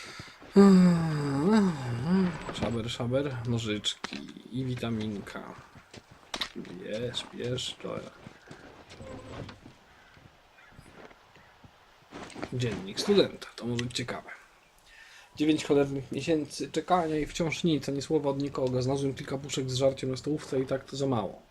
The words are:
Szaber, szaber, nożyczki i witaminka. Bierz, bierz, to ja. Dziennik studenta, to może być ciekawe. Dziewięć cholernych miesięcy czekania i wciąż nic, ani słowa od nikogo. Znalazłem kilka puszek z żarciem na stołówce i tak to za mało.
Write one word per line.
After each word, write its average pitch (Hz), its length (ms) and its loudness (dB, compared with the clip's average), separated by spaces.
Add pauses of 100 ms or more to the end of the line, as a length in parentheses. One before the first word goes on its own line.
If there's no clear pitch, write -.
(2500)
Szaber, 117 300 -2
szaber, 131 460 -2 (120)
nożyczki 110 680 -2 (360)
i 131 120 -4
witaminka. 113 880 -6 (1040)
Bierz, 113 760 -8
bierz, 123 480 -6
to 110 140 -8
ja. - 140 -12 (4000)
Dziennik 107 480 -2
studenta, - 560 4
to 110 100 -10
może 120 180 -2
być 120 120 -6
ciekawe. - 340 -6 (1080)
Dziewięć 151 280 4
cholernych 139 480 2
miesięcy 147 580 -2
czekania 160 480 0
i 147 80 0
wciąż - 380 -4
nic, 151 240 2
ani 139 140 -2
słowa 143 280 2
od 139 120 -2
nikogo. 131 400 0
Znalazłem 135 320 0
kilka 139 240 -6
puszek 135 320 -4
z 127 40 -4
żarciem 135 360 2
na 127 60 -2
stołówce 147 440 -2
i 131 60 0
tak 135 180 -4
to - 120 -12
za 139 100 0
mało. 107 440 -2